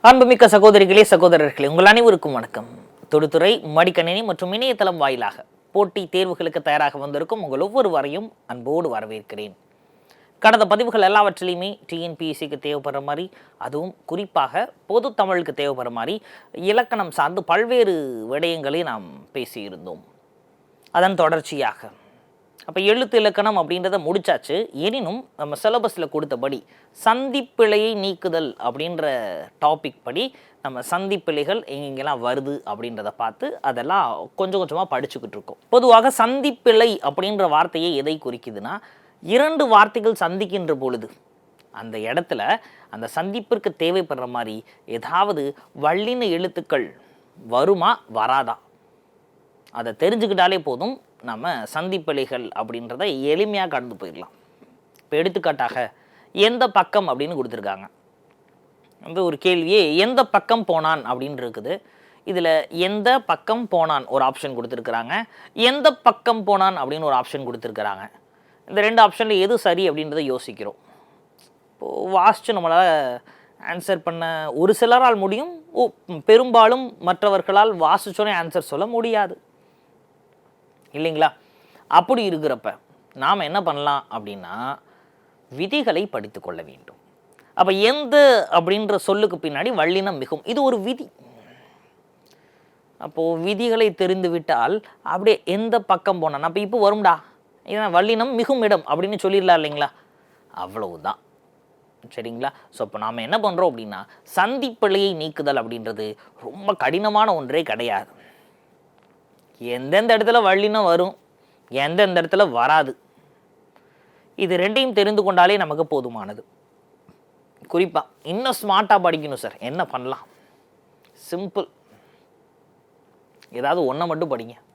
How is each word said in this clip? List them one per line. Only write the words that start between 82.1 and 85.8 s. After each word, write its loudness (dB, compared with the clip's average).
இருக்கிறப்ப -4
நாம 0
என்ன -2
பண்ணலாம் -2
அப்படின்னா, -12
விதிகளை -2